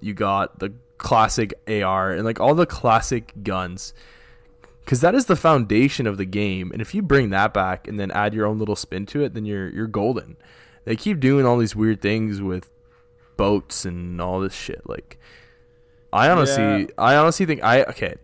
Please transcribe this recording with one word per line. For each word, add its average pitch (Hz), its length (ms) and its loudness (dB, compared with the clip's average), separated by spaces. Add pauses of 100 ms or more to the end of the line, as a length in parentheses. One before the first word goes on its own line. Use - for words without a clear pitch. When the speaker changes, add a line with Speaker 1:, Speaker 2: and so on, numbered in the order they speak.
Speaker 1:
you 104 100 -6
got 98 460 -2
the 101 140 -8 (260)
classic 110 560 0 (140)
A 107 140 -2
R, 95 280 0
and, 92 140 -4
like, 113 160 -4
all 139 160 4
the 170 100 4
classic 113 680 -2 (120)
guns. 92 500 -6 (920)
'Cause 127 160 0
that 180 120 4
is 262 120 2
the 175 100 4
foundation 127 720 2
of 101 80 -4
the 98 80 -4
game, 95 480 -4
and 113 100 -8
if - 100 -10
you 208 80 -2
bring 139 300 2
that 101 240 0
back 92 320 -2
and 104 100 -10
then 98 140 -6
add 104 240 -2
your 107 120 0
own 107 120 -2
little 104 160 -4
spin 101 320 -8
to 147 160 -4
it, 123 120 -4
then 107 100 -8
you're, 101 260 -6
you're 110 160 -6
golden. 110 500 -4 (480)
They 113 120 -4
keep 190 240 -2
doing 131 260 4
all 120 120 4
these 110 180 0
weird 110 260 2
things 104 400 0
with 92 260 -6 (680)
boats 101 480 0
and 87 360 -8
all 90 200 -2
this 95 140 -2
shit. - 340 -12
Like, - 280 -12 (960)
I 123 160 4
honestly, 160 360 4
Speaker 2:
Yeah. 101 220 0 (120)
Speaker 1:
I 123 180 4
honestly 165 300 4
think 156 160 -2
I, 120 220 4
okay, - 400 -6